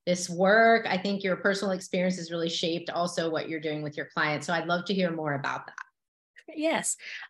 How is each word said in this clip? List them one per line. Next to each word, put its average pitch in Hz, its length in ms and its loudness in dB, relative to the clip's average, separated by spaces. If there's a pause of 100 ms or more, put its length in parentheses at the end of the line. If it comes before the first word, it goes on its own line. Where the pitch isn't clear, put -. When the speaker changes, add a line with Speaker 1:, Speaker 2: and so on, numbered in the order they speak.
Speaker 1:
this 180 240 0
work. 226 580 6
I - 80 0
think 196 260 -2
your 180 140 2
personal 196 360 0
experience 185 440 0
has 165 140 -8
really 165 180 0
shaped 170 400 -2
also 170 400 -2
what 160 180 -2
you're 160 140 -6
doing 151 220 -4
with 147 120 -6
your 160 120 -6
clients. 151 400 -2
So 175 80 0
I'd 165 120 -2
love 175 200 0
to 208 80 0
hear 185 160 2
more 156 240 -2
about 139 320 -4
that. - 880 -20
Speaker 2:
Yes. 302 400 0 (340)